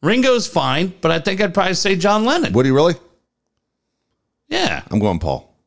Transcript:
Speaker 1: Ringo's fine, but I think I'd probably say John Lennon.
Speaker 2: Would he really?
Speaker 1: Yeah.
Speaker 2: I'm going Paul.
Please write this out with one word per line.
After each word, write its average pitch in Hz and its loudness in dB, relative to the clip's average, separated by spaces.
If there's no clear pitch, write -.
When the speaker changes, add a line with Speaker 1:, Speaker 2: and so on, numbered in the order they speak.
Speaker 1:
Ringo's 240 2
fine, 156 -2
but 165 0
I 165 0
think 196 -4
I'd 202 -2
probably 185 0
say 196 0
John 202 2
Lennon. 269 0
Speaker 2:
Would 123 4
he 135 2
really? 156 4
Speaker 1:
Yeah. 175 -2
Speaker 2:
I'm 104 0
going 101 0
Paul. 73 -6